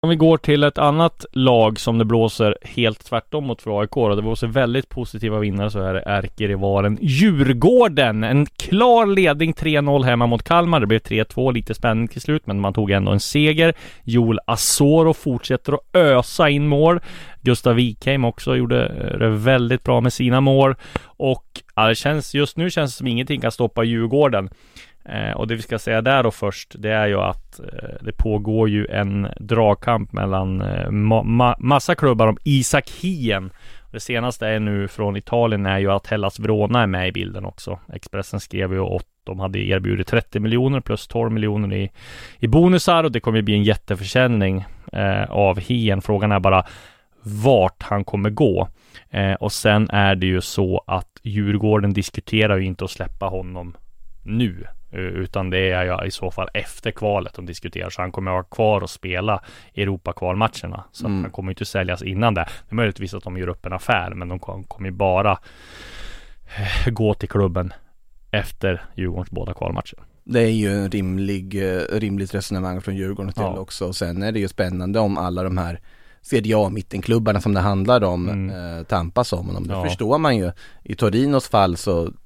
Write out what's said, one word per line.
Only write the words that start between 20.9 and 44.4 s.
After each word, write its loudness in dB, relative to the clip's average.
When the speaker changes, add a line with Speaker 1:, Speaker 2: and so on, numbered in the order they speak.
Speaker 1:
Och, -4
ja, 4
det 4
känns, -4
just 0
nu -2
känns -2
det -14
som -6
ingenting -2
kan -2
stoppa 0
Djurgården. 2
Eh, -4
och -4
det -2
vi -8
ska -6
säga -2
där 4
då 2
först, -8
det -4
är 2
ju 0
att, -6
eh, -14
det -8
pågår 0
ju 0
en -2
dragkamp 2
mellan, -2
eh, -4
ma-, 2
ma-, 4
massa 2
klubbar 4
om 2
Isak 2
Hien. -4
Det -14
senaste -4
är 0
nu -2
från -4
Italien 0
är 0
ju 2
att -2
Hellas -2
Verona 2
är 2
med -2
i -4
bilden -8
också. -12
Expressen -8
skrev -6
ju -2
att -4
de -10
hade -4
erbjudit -2
trettio -2
miljoner 0
plus -8
tolv -2
miljoner -2
i, -4
i -2
bonusar, 4
och 0
det -2
kommer 0
ju 2
bli 0
en 4
jätteförsäljning, 0